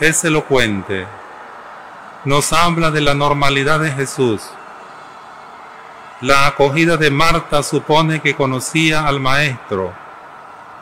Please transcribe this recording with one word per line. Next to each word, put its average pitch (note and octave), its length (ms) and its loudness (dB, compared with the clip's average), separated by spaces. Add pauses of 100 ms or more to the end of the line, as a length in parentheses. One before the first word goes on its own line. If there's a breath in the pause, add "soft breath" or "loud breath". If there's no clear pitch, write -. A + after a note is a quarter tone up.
es D#3 240 2
elocuente. A2 840 0 (1160)
Nos C#3 280 2
habla E3 380 2
de D3+ 100 0
la C#3+ 140 2
normalidad C#3+ 680 2
de D#3 100 0
Jesús. C3 520 -2 (1800)
La C#3 260 4
acogida D3 500 4
de D3+ 140 4
Marta D#3 520 2
supone D#3 580 2
que C#3+ 140 0
conocía D3+ 760 0
al C#3 100 0
Maestro. B2+ 720 0 (880)